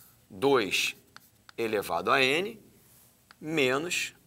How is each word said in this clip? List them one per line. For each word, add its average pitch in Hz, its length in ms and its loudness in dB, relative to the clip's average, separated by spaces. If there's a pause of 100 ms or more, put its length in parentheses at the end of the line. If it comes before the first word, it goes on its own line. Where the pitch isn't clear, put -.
(300)
dois 113 640 2 (640)
elevado 107 540 -2
a 135 100 4
n 170 380 -2 (800)
menos 151 760 -2 (140)